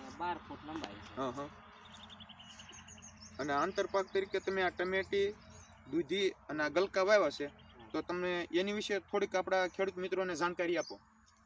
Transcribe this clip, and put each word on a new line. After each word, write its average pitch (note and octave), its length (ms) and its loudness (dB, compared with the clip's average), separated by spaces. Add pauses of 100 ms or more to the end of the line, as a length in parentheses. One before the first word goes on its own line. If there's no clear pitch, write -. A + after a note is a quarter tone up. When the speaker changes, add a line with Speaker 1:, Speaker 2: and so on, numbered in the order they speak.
(120)
Speaker 1:
બાર F3 260 -4
ફૂટ - 240 -12
લંબાઈ D#3 380 -8
છે. - 120 -16
Speaker 2:
હા, B2+ 200 -4
હા. C#3+ 160 -8 (1900)
અને C#3+ 160 -2
આંતરપાક F#3 560 2
તરીકે G3 320 0
તમે F#3+ 220 0
આ F3 80 4
ટમેટી, F#3+ 580 2 (580)
દૂધી E3+ 400 2 (180)
અને D3 160 -4
આ D3+ 100 2
ગલકા F#3+ 340 4
વાવ્યા G3 320 6
છે, C#3+ 100 -2
Speaker 1:
હા. - 420 -18
Speaker 2:
તો D#3 120 -4
તમે F3+ 300 -2 (200)
એની F#3+ 240 2
વિશે G#3 260 0
થોડીક G3+ 320 0
આપણા F#3 360 4
ખેડૂત F#3+ 300 0
મિત્રોને F#3 360 0
જાણકારી E3+ 440 2
આપો. D3+ 180 -4 (500)